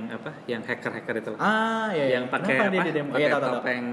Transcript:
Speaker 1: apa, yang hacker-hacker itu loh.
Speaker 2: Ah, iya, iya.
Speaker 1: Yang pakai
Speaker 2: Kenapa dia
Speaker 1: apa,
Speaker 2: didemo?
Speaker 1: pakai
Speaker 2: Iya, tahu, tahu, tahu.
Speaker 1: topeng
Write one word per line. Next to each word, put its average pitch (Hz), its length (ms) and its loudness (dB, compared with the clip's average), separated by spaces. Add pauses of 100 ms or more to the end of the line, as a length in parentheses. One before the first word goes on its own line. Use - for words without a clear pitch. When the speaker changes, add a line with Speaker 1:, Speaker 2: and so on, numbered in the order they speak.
Speaker 1:
apa, 113 220 -8 (140)
yang 117 160 -2
hacker-hacker 113 560 -4
itu 110 120 -4
loh. 107 100 -6
Speaker 2:
Ah, 220 520 2
iya, 156 140 2
iya. 131 120 4
Speaker 1:
Yang 127 140 0
pakai 143 260 0
Speaker 2:
Kenapa 220 80 4
dia 190 140 2
Speaker 1:
apa, 175 100 2
Speaker 2:
didemo? 147 200 0
Speaker 1:
pakai 135 120 0
Speaker 2:
Iya, 147 80 6
tahu, 151 80 4
tahu, 135 80 2
tahu. 127 120 0
Speaker 1:
topeng 123 260 0 (100)